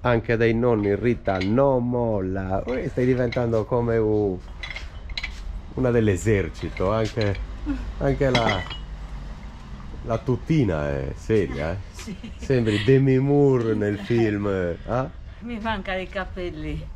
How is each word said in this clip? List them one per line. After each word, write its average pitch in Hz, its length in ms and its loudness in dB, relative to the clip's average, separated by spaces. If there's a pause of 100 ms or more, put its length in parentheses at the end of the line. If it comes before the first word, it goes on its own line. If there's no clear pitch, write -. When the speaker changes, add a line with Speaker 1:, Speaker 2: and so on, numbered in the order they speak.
Speaker 1:
Anche 117 320 4
dai 113 160 4
nonni, 110 440 4
Rita, 101 420 0
non 123 500 2
molla. 98 760 0
Ui, 131 220 -4
stai 123 180 0
diventando 120 580 2
come 120 340 0
un, 104 380 2 (1400)
una 127 180 2
dell'esercito, 95 1000 2
anche, 107 460 0 (640)
anche 139 320 2
la, 110 300 2 (1500)
la 113 120 0
tutina 110 680 2
è 69 280 -2
seria, 80 540 0
eh? 95 60 -4 (160)
Speaker 2:
Sì. - 240 -12 (200)
Speaker 1:
Sembri 110 460 2
Demi 131 380 6
Moore 135 540 4
nel 104 260 0
film, 104 480 2
eh? 98 600 -2 (300)
Speaker 2:
Mi 226 220 -10
manca 202 340 -4
i 185 140 -6
capelli. 156 760 -6 (120)